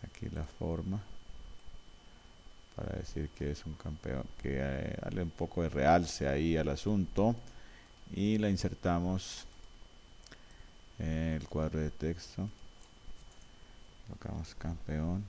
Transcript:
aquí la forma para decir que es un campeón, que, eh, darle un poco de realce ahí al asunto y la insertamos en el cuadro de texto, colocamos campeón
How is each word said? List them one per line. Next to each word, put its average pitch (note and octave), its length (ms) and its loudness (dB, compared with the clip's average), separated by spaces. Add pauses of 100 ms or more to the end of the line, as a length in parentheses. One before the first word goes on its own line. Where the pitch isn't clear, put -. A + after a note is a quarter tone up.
aquí - 300 -8
la D#2+ 100 -2
forma E2+ 560 -2 (1800)
para - 220 -2
decir D2+ 320 -2
que D2 220 -2
es - 140 -4
un D#2 100 -4
campeón, D2 480 -4 (180)
que, C2+ 180 0
eh, C2+ 420 0
darle - 220 0
un E2 60 0
poco E2+ 340 0
de D#2+ 60 4
realce D#2 580 6
ahí D#2+ 300 6
al D#2 100 4
asunto G2+ 680 4 (760)
y G#2 240 4
la G#2 120 6
insertamos F#2 960 2 (1500)
en D#2+ 360 2
el D2 120 -2
cuadro D#2 320 2
de D#2 100 2
texto, E2+ 580 -2 (1600)
colocamos - 480 -6
campeón E2 720 -2